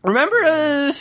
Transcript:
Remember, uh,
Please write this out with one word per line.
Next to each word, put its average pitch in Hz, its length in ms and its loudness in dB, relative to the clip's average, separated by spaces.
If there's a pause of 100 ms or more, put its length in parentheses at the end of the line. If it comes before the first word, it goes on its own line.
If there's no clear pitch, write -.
Remember, 262 420 0
uh, 302 580 0